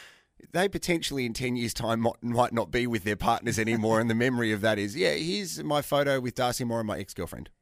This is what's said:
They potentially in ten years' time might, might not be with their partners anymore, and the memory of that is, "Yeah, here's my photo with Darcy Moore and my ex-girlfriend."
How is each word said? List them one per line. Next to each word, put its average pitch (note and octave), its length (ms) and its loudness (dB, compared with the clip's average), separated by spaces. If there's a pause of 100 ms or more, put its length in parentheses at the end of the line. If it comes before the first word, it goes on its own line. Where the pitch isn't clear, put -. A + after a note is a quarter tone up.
(520)
They F#3 160 0
potentially D#3+ 580 -2
in A#2 80 -4
ten B2 220 -2
years' A#2 180 -2
time A2+ 260 0
might, A2+ 220 0
might A#2+ 300 2
not A2+ 180 0
be B2 180 0
with A2+ 160 -2
their G#2 120 0
partners A2+ 420 0
anymore, A2+ 420 4
and A#2 100 2
the A2+ 40 4
memory A#2+ 380 2
of G2+ 100 -2
that A2 160 4
is, G#2 180 -4
"Yeah, E3+ 180 2
here's D#3+ 480 -4
my D3 200 0
photo C#3 380 2
with B2 160 -4
Darcy B2 280 0
Moore A#2 160 -2
and A2 80 -4
my F2+ 100 -2
ex-girlfriend." - 520 -10 (120)